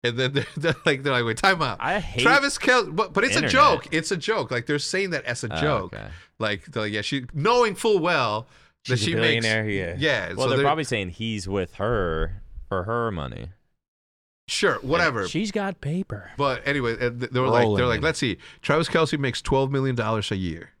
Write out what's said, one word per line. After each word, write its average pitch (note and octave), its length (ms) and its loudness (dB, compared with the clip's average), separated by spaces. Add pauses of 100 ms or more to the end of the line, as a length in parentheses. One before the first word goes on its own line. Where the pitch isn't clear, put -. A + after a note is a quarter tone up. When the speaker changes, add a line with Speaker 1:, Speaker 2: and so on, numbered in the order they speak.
Speaker 1:
And A#2+ 140 -2
then C3 160 0
<laughs> - 0 -
they're, C3+ 120 0 (120)
they're D3+ 260 0
like, C3+ 200 0
they're C#3+ 100 0
like, B2 120 2
"Wait, A2+ 120 -2
time F#3+ 240 2
out." A#2+ 180 -2
Speaker 2:
I F3 200 -2
hate B2 240 -4
Speaker 1:
Travis C4+ 340 4
Kel-, B3 340 4
but, F#3 220 -2
but G3 100 2
it's C4+ 120 2
Speaker 2:
internet. D4+ 160 2
Speaker 1:
a - 20 2
joke. F#3 380 6
It's D#3 200 -2
a F#3+ 60 0
joke. E3 320 -2
Like, A#2+ 160 -2
they're C#3+ 140 0
saying F#3 320 -2
that D3 140 -4
as A#2+ 180 -4
a A#2+ 120 -6
Speaker 2:
Oh, D#3+ 60 0
Speaker 1:
joke. B2 320 0
Speaker 2:
okay. - 140 -12 (320)
Speaker 1:
Like, G#2 260 -2
they're - 180 -6
like, G#2 100 -4
"Yeah, G#2 80 -2
she," B2+ 240 -4 (100)
knowing A3 400 4
full G#3+ 240 2
well B2+ 480 0 (420)
that B2 80 2
Speaker 3:
She's G#2 60 0
a - 80 0
Speaker 1:
she A2 40 0
makes A2+ 300 2
Speaker 3:
billionaire, A2 240 0
yeah. F#2+ 280 -2
Speaker 1:
Yeah, B2+ 360 0
Speaker 2:
Well, G#2 60 -6
Speaker 1:
so C3 100 2
Speaker 2:
they're C3+ 80 2
Speaker 1:
they're C#3+ 80 2
Speaker 2:
probably D3+ 180 2
saying G2+ 280 -2
he's G#2+ 360 -6
with F#2+ 280 -2
her F#2 680 0 (260)
for F#2+ 160 -2
her A#2 280 -2
money. C#2 360 -8 (1000)
Speaker 1:
Sure, F3+ 320 2
whatever. C3+ 440 0
Speaker 4:
She's F#3+ 280 -4
got G3 260 -4
paper. C#3+ 560 -6
Speaker 1:
But C3 320 -2
anyway, C3+ 280 0
uh, B2 160 0
th-, A#2+ 200 -6
they B2 80 0
were C3 80 2
like, A#2+ 140 6
they're A2+ 80 4 (160)
Speaker 3:
Rolling. - 20 2
Speaker 1:
like, A2+ 140 0
Let's D#3 180 0
see. G#2+ 200 -2 (220)
Travis D#3 280 0
Kelce D#3+ 280 2
makes C3+ 240 -2
twelve C3+ 300 2
million C3+ 240 0
dollars A2 360 -2
a G#2+ 40 0
year. E2+ 440 -4